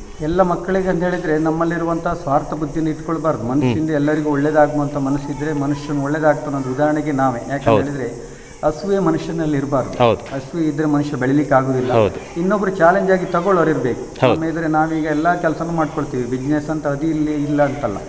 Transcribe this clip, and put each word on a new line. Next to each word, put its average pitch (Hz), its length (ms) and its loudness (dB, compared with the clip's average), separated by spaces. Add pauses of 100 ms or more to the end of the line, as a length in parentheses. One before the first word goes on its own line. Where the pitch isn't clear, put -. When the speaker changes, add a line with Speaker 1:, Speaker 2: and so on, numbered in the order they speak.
(200)
Speaker 1:
ಎಲ್ಲ 170 220 2
ಮಕ್ಕಳಿಗೆ 185 460 0
ಅಂತ 170 140 0
ಹೇಳಿದ್ರೆ 175 360 0
ನಮ್ಮಲ್ಲಿರುವಂಥ 165 680 0
ಸ್ವಾರ್ಥ 151 480 0
ಬುದ್ಧಿನ 156 340 -4
ಇಟ್ಕೊಳ್ಬಾರ್ದು. 151 560 -2
ಮನುಷ್ಯನಿಂದ 131 420 2
Speaker 2:
ಹ್ಮ್. 156 80 0
Speaker 1:
ಎಲ್ಲರಿಗೂ 151 360 0
ಒಳ್ಳೇದಾಗುವಂಥ 147 680 2
ಮನಸ್ಸಿದ್ರೆ 143 560 -4
ಮನುಷ್ಯನು 143 520 -2
ಒಳ್ಳೇದಾಗ್ತಾನೆ 151 520 0
ಅನ್ನೋದು 131 180 -2
ಉದಾಹರಣೆಗೆ 151 380 0
ನಾವೇ. 131 380 0
ಯಾಕಂತ 139 180 -2
Speaker 2:
ಹೌದು. 107 160 4
Speaker 1:
ಹೇಳಿದ್ರೆ 139 480 -8 (320)
ಹಸುವೆ 196 340 0
ಮನುಷ್ಯನಲ್ಲಿ 165 600 0
ಇರಬಾರ್ದು. 127 460 0
Speaker 2:
ಹೌದು. 113 300 0
Speaker 1:
ಹಸುವೆ 156 320 -4
ಇದ್ರೆ 156 200 0
ಮನುಷ್ಯ 147 300 0
ಬೆಳಿಲಿಕ್ಕೆ 139 380 2
ಆಗುದಿಲ್ಲ. 131 380 2
Speaker 2:
ಹೌದು. 110 480 2
Speaker 1:
ಇನ್ನೊಬ್ರು 196 300 2
ಚಾಲೆಂಜ್ 190 400 4
ಆಗಿ 175 160 2
ತಗೊಳ್ಳೋರು 175 440 2
ಇರ್ಬೇಕು. 127 300 0
Speaker 2:
ಹೌದು. - 340 2
Speaker 1:
ನಮ್ಮ 160 100 -2
ಎದುರು 160 240 -2
ನಾವೀಗ 156 360 2
ಎಲ್ಲ 160 300 2
ಕೆಲಸನೂ 170 380 -2
ಮಾಡ್ಕೊಳ್ತೀವಿ, 143 520 -2
ಬಿಸಿನೆಸ್ 143 460 -2
ಅಂತ 156 160 -4
ಅದು 143 200 -2
ಇಲ್ಲಿ 151 280 0
ಇಲ್ಲ 147 280 0
ಅಂತಲ್ಲ. 123 340 -2 (120)